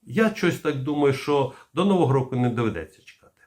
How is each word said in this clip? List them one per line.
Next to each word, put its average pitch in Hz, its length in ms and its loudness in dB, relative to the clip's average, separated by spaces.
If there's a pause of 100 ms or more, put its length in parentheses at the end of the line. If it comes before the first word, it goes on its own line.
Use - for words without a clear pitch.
Я 214 300 0
щось 170 240 0
так 139 240 -4
думаю, 143 300 2
що 135 400 -2 (200)
до 175 120 0
Нового 170 280 2
року 127 220 0
не 123 140 0
доведеться 110 540 -4
чекати. - 300 -20 (140)